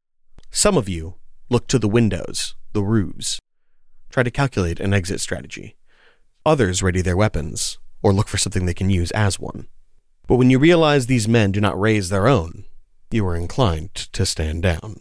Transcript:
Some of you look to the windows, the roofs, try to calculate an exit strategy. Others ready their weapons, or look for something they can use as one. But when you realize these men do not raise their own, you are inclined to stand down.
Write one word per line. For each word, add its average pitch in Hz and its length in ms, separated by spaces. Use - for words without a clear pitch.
Some 202 260
of 98 120
you 82 260
look 120 200
to 131 100
the 107 100
windows, 104 680
the 104 100
roofs, 101 560
try 127 140
to 120 80
calculate 98 480
an 98 120
exit 95 280
strategy. - 560
Others 101 380
ready 92 180
their 87 160
weapons, 90 640
or 101 100
look 98 140
for - 100
something 92 300
they 87 80
can 95 160
use 87 220
as 104 260
one. - 300
But 120 120
when 127 120
you 131 80
realize 151 480
these 113 220
men 110 240
do 101 80
not 98 180
raise 104 300
their 101 180
own, 95 380
you 110 160
are 85 80
inclined 87 580
to - 320
stand 82 380
down. 90 360